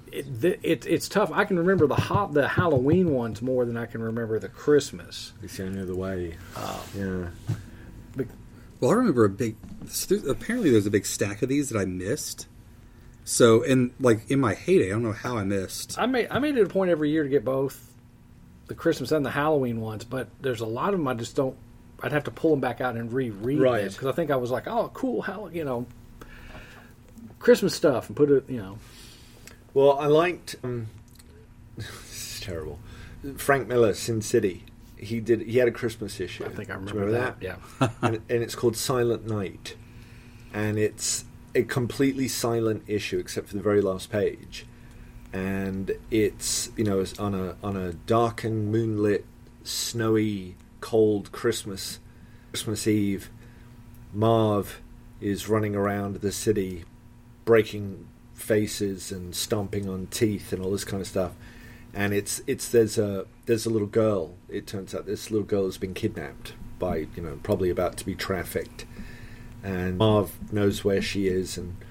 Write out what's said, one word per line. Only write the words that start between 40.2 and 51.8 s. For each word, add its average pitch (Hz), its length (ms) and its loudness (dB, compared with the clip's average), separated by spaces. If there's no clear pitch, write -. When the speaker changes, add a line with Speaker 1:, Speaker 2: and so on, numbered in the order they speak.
Speaker 2:
And 107 240 -2
it's - 480 -2
a 127 80 6
completely 135 640 0
silent 113 600 0
issue 101 300 -2
except - 300 -6
for - 80 -8
the 101 80 -4
very 104 180 6
last 95 300 -2
page. - 540 -2
And 95 580 -4
it's, - 640 0
you 113 80 -2
know, 98 160 2
it's 92 180 -4
on 101 160 -2
a, 92 300 -4
on 101 140 -4
a 90 160 -4
darkened, 110 800 0
moonlit, 107 540 2
snowy, 107 920 0
cold 107 500 2
Christmas, - 680 -4